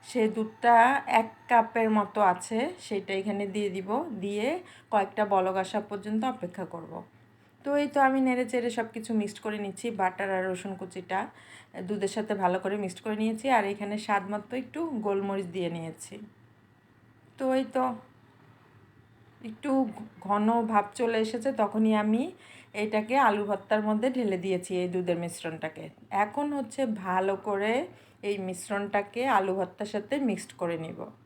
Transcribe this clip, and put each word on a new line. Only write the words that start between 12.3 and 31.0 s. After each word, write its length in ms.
ভালো 200
করে 200
মিক্সড 220
করে 180
নিয়েছি, 220
আর 60
এখানে 220
স্বাদ 180
মতো 200
একটু 160
গোলমরিচ 500
দিয়ে 220
নিয়েছি। 380
তো 60
এই 60
তো, 80
একটু 200
ঘন 200
ভাব 140
চলে 260
এসেছে, 240
তখনই 320
আমি 180
এটাকে 320
আলু 220
ভর্তার 380
মধ্যে 200
ঢেলে 280
দিয়েছি, 260
এই 120
দুধের 280
মিশ্রণটাকে। 640
এখন 220
হচ্ছে 240
ভালো 280
করে 240
এই 60
মিশ্রণটাকে 720
আলু 200
ভর্তার 360
সাথে 220
মিক্সড 240
করে 240
নিব। 140